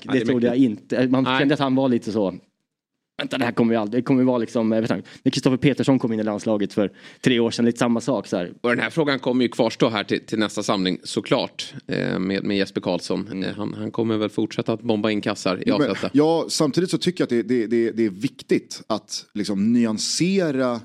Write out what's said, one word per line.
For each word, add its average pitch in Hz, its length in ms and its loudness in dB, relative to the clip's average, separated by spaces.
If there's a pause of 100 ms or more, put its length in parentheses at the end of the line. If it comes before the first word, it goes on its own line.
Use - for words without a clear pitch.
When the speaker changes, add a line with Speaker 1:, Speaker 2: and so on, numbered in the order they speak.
Speaker 1:
Ja, - 60 -8
Speaker 2:
det 131 80 2
Speaker 1:
det 117 40 0
är - 20 -4
Speaker 2:
trodde 120 220 2
jag 120 120 2
Speaker 1:
mäktigt. 117 320 0
Speaker 2:
inte. 127 160 2
Man 131 160 2
Speaker 1:
Nej. 127 160 2
Speaker 2:
kände 143 140 2
att 131 60 0
han 135 160 2
var 135 140 2
lite 117 220 0
så. 95 240 0 (840)
Vänta, - 200 -6
det 131 80 0
här 123 60 0
kommer 117 220 2
ju 117 60 2
aldrig, 107 240 -2
det - 20 -14
kommer 131 160 4
ju 127 40 4
vara 127 120 2
liksom, 113 340 0
jag 110 100 2
vet 113 100 -2
inte, - 180 -4 (140)
när - 80 2
Kristoffer 131 260 2
Petersson 131 420 2
kom 113 140 -2
in 110 60 -2
i 107 40 -2
landslaget 104 500 0
för 101 180 0 (300)
tre 127 180 4
år 117 120 2
sedan, 120 140 0
lite 117 140 2
samma 120 220 0
sak 117 260 -2
så 107 100 -2
här. 87 240 -4
Speaker 1:
Och 120 80 0
den 120 100 2
här 113 100 -2
frågan 143 300 0
kommer 127 260 2
ju 110 40 0
kvarstå 120 400 2
här 104 140 0
till, 98 220 -2
till 110 140 -2
nästa 104 240 -2
samling, 92 400 0
såklart, - 720 -2 (140)
eh, 92 320 -2
med, 95 240 -2
med 101 140 0
Jesper 95 240 -2
Karlsson. 92 500 -4
Speaker 2:
Mm. 95 120 -6
Speaker 1:
Eh, 98 120 -6
han, 104 180 -6
han 107 180 -8
kommer 113 260 -2
väl 107 120 -2
fortsätta - 440 -4
att 110 80 -6
bomba 110 300 0
in 104 100 -2
kassar 98 360 -2
i - 80 -10
Speaker 3:
Jo, - 140 2
men, 127 120 2
Speaker 1:
A 95 40 -2
Z. - 180 -4
Speaker 3:
ja, 156 360 4
samtidigt 165 400 0
så 165 80 0
tycker 180 240 -2
jag 143 40 2
att - 40 -4
det, 117 140 2
det, 113 240 0
det, 117 240 2
det 113 140 2
är 107 40 2
viktigt - 800 -4
att - 460 -6
liksom 104 400 0
nyansera 127 1120 0